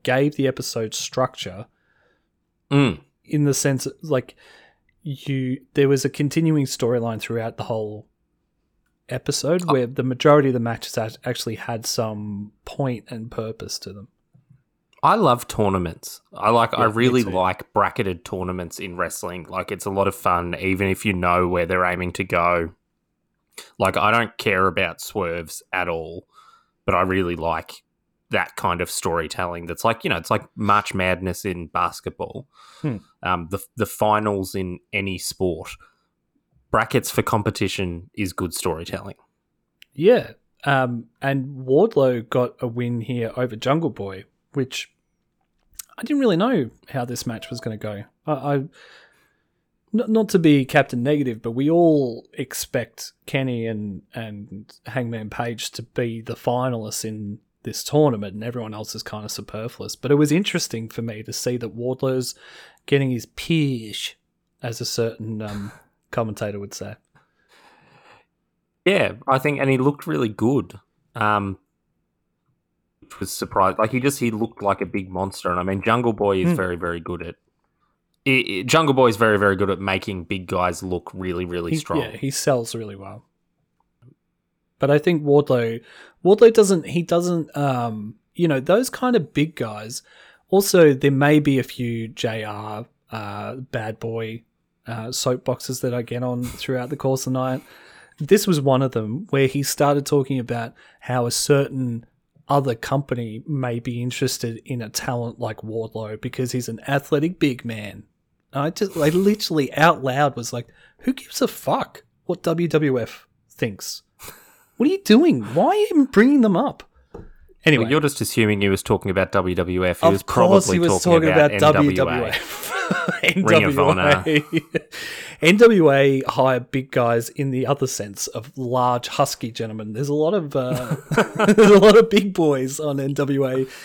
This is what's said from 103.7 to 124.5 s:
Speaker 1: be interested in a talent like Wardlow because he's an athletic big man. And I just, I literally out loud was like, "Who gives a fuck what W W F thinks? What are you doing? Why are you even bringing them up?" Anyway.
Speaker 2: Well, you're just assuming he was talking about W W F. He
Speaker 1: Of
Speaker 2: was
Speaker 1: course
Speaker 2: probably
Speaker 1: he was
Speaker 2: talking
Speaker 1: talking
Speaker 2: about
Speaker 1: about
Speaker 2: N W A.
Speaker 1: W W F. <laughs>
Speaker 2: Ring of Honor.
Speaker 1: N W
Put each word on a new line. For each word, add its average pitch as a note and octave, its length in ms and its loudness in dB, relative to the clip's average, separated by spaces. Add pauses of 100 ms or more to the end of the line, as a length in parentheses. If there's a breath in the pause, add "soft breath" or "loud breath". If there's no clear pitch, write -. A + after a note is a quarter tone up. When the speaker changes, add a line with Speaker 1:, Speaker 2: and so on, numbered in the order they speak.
Speaker 1:
be A#2+ 220 -6
interested B2 600 -4
in B2 180 -6
a G#2+ 60 -10
talent A#2+ 500 -6
like A2 200 -6
Wardlow A2 600 -8
because B2 320 -6
he's B2 160 -4
an A2+ 200 -10
athletic C#3+ 500 -2
big C3+ 260 0
man. G#2 400 -10 (480)
And C#3+ 120 -2
I E3 60 -2
just, F#3+ 260 -4
I D#3 140 4
literally F3+ 640 2
out D#3 280 4
loud C3+ 340 0
was A#2+ 160 -8
like, A#2+ 160 -8 (320 soft breath)
"Who - 120 -2
gives - 300 -6
a A#3+ 60 2
fuck - 560 -4 (200)
what F3 180 -6
W E3 260 0
W D3 320 2
F - 260 -10 (240)
thinks? - 520 -6 (720 loud breath)
What B3+ 120 2
are F#4 40 2
you G4 100 -4
doing? A3 400 6 (120)
Why F#3+ 120 4
are F#4 80 4
you G#4+ 160 2
even D4 160 4
bringing C4 340 6
them G#3 160 6
up?" C4 260 -2 (800 loud breath)
Anyway. C3+ 200 6
Speaker 2:
Well, A2+ 60 -2
you're D3+ 100 4
just D3 200 -2
assuming G#2 420 2
he G2 60 4
was F#2+ 140 2
talking G2+ 280 0
about F#2 220 0
W F2+ 220 2
W F2+ 300 0
F. F2 160 0
He E2 60 4
Speaker 1:
Of E2+ 80 8
Speaker 2:
was G2 80 -2
Speaker 1:
course - 440 4
Speaker 2:
probably F#2+ 100 2
Speaker 1:
he E3+ 40 4
was E3+ 220 4
Speaker 2:
talking E3 260 6
Speaker 1:
talking - 0 -
Speaker 2:
about - 240 6
Speaker 1:
about - 0 -
Speaker 2:
N - 80 0
W D3 300 6
A. - 40 0
Speaker 1:
W - 20 0
W E2 300 0
F. - 380 -6 (240)
<laughs> - 480 0
Speaker 2:
Ring A2 280 6
of - 140 2
Honor. F#2 480 4
Speaker 1:
N D3+ 140 4
W D#3+ 200 -2 (140)